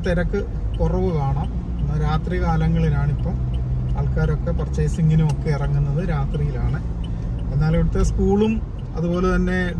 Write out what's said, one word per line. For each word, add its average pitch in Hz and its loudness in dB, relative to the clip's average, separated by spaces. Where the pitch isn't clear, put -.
തിരക്ക് 175 0
കുറവ് 175 2
കാണാം. 139 0
എന്നാൽ - 0
രാത്രി 175 0
കാലങ്ങളിലാണിപ്പം 160 2
ആൾക്കാരൊക്കെ 156 0
പർച്ചേസിങ്ങിനും 156 2
ഒക്കെ 147 -2
ഇറങ്ങുന്നത് 143 0
രാത്രിയിലാണ്. 139 -2
എന്നാൽ 151 2
ഇവിടുത്തെ 202 2
സ്കൂളും 202 2
അതുപോലെ 175 0
തന്നെ 180 0